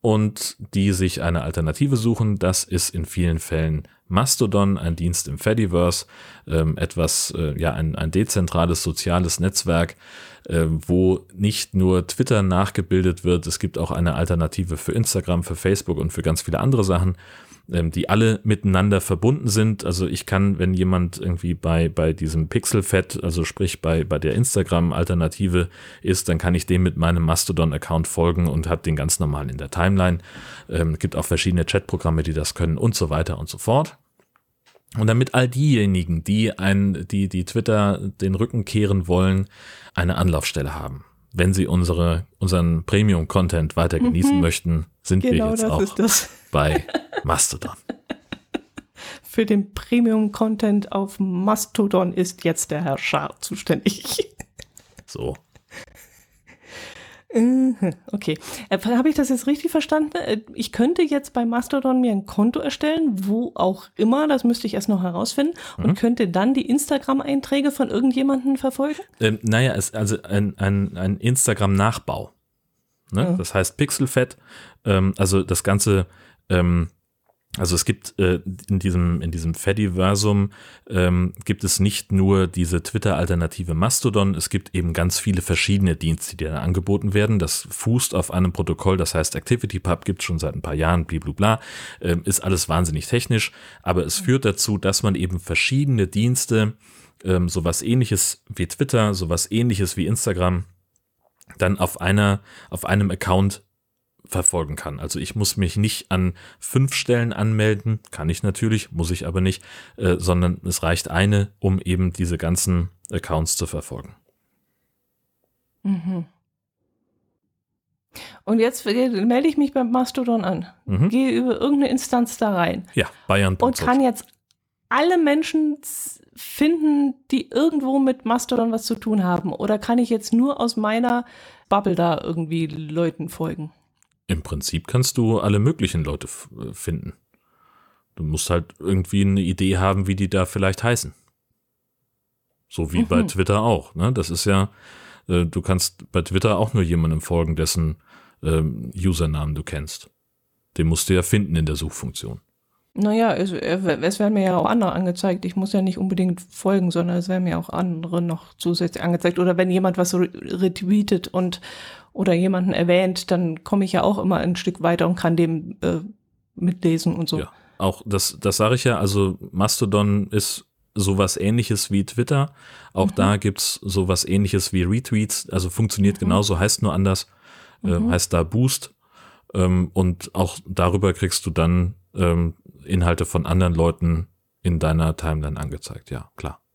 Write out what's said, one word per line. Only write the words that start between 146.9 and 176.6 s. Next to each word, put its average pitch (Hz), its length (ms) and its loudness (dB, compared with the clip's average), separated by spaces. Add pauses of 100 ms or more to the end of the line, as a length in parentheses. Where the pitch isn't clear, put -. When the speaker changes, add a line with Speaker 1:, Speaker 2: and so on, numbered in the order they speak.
Speaker 1:
folgen, 82 360 0
dessen, 80 400 0 (460)
ähm, 73 520 0
Usernamen 78 600 0
du 78 80 -6
kennst. - 480 -10 (640)
Den 82 120 2
musst 82 200 0
du 95 60 4
ja 90 80 4
finden 98 340 0
in 80 100 0
der 76 100 -2
Suchfunktion. - 640 -10 (560)
Speaker 2:
Naja, 214 380 2
es, 190 180 -2
äh, 170 500 -2
es 190 180 -2
werden 208 140 2
mir 196 100 2
ja 180 120 2
auch 165 100 0
andere 214 260 0
angezeigt. 180 520 -2
Ich 180 120 -6
muss 196 160 -4
ja 196 100 2
nicht 185 160 -2
unbedingt 180 420 -2 (100)
folgen, 190 400 0
sondern 175 260 -2
es 175 120 -4
werden 185 160 -2
mir 165 140 -2
auch 170 120 -8
andere 170 520 -4
noch 165 320 -6
zusätzlich 175 480 -4
angezeigt. 175 360 0
Oder 180 180 2
wenn 185 140 2
jemand 185 280 0
was 180 160 0
re-, 180 200 2
retweetet 185 920 -2
und, 180 320 -4 (520)
oder - 220 0
jemanden 185 380 2
erwähnt, 180 600 2
dann 175 320 -2
komme 202 200 0
ich 185 80 -4
ja - 100 2
auch 202 160 2
immer 185 200 0
ein 180 180 0
Stück 180 260 -6
weiter 170 260 2
und 180 80 2
kann 165 200 0
dem, 165 440 -2
äh, 165 200 -2 (540)
mitlesen 170 640 0
und 165 120 -4
so. - 120 -2
Speaker 1:
Ja, - 120 -10 (260)
auch 95 260 -2
das, 98 360 -2
das 98 180 0
sage 110 180 4
ich - 80 -4
ja, 120 140 2
also 98 400 0 (140)
Mastodon 101 760 2
ist - 380 -4 (280)
sowas 98 420 2
Ähnliches 107 540 0
wie 98 140 2
Twitter. - 480 0 (400)
Auch 95 180 2
Speaker 2:
Mhm. - 60 -14
Speaker 1:
da 101 220 4
gibt's - 440 -2
sowas 92 420 0
Ähnliches 98 480 0
wie 90 120 2
Retweets, 107 640 -2
also 92 200 -2
funktioniert 101 460 2
Speaker 2:
Mhm. 98 100 -2
Speaker 1:
genauso, 95 340 2